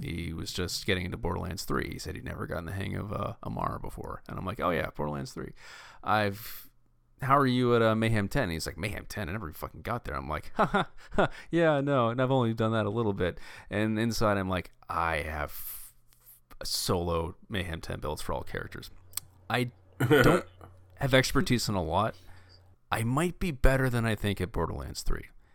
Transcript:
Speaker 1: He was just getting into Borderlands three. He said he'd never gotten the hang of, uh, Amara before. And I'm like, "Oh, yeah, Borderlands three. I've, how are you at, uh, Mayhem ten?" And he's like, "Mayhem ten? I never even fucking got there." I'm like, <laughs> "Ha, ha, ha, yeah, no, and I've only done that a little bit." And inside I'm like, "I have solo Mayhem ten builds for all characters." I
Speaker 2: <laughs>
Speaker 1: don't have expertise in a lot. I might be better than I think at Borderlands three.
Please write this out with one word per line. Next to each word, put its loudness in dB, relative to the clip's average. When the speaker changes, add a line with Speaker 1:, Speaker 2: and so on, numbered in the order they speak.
Speaker 1:
He -6
was -8
just -4
getting 0
into -6
Borderlands -4
three. -2
He -8
said -8
he'd -10
never -6
gotten -6
the -8
hang -6
of, -6
uh, -6
Amara -4
before. -10
And -10
I'm -8
like, -6
"Oh, 2
yeah, -2
Borderlands -6
three. -12
I've, -2
how 4
are 6
you 4
at, 6
uh, 6
Mayhem 2
ten?" 2
And 0
he's -4
like, -8
"Mayhem -4
ten? -6
I -4
never -6
even -10
fucking -10
got -6
there." -8
I'm -6
like, -4
<laughs> -4
"Ha, 4
ha, 0
ha, 4
yeah, 4
no, 4
and 0
I've 4
only 4
done 2
that 2
a 0
little 0
bit." 0
And 0
inside 2
I'm -2
like, -2
"I 0
have -4
solo 0
Mayhem -6
ten -8
builds -4
for -4
all -4
characters." -10
I 0
Speaker 2:
<laughs> -20
Speaker 1:
don't 8
have 2
expertise 4
in 0
a 2
lot. 0
I 0
might 0
be 0
better 4
than 0
I 2
think -2
at -2
Borderlands -4
three. 2